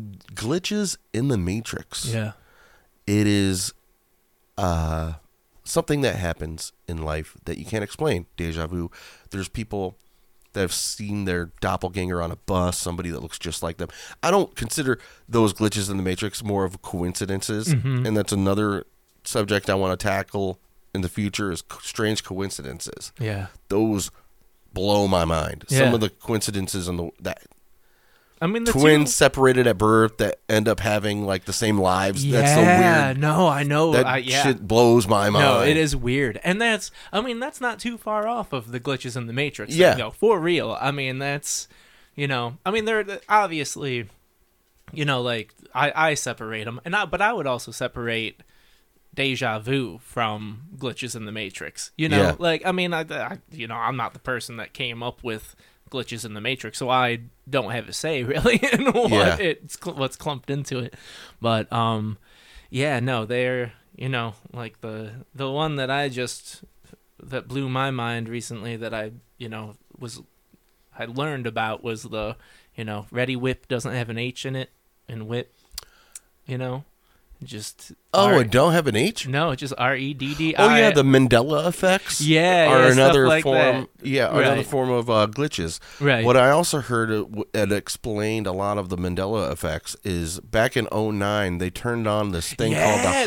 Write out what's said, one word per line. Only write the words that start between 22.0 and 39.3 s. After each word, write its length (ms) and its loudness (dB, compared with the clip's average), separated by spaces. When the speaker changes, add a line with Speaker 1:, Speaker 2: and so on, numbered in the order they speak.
Speaker 1:
coincidences. 960 -10
Speaker 2:
Yeah. 280 -4
Speaker 1:
Those 420 2
blow 360 4
my 160 4
mind. 440 -2
Some 100 2
Speaker 2:
Yeah. 160 6
Speaker 1:
of 60 2
the 100 0
coincidences 800 -4
in 80 -2
the, 140 -6
that 220 -8
Speaker 2:
I 60 0
mean, 180 -2
the 80 0
Speaker 1:
twins 380 6
Speaker 2:
two 40 0
Speaker 1:
separated 520 4
at 120 4
birth 400 4
that 300 -2
end 200 2
up 120 0
having, 440 0
like, 220 -2
the 60 -6
same 260 2
lives. 460 2
Speaker 2:
Yeah, 180 2
Speaker 1:
That's 120 4
so 80 6
weird. 560 6
Speaker 2:
no, 300 2
I 140 0
know. 300 2
Speaker 1:
That 140 4
Speaker 2:
I, 120 0
yeah. 240 0
Speaker 1:
shit 260 0
blows 400 8
my 180 4
Speaker 2:
No, 60 4
Speaker 1:
mind. 380 4
Speaker 2:
it 60 4
is 200 2
weird. 480 -2
And 160 0
that's, 300 0
I 100 0
mean, 180 -6
that's 200 -8
not 180 -4
too 180 -6
far 300 -4
off 260 -6
of 200 -8
the 80 -6
glitches 360 -6
in 120 -6
the 40 -10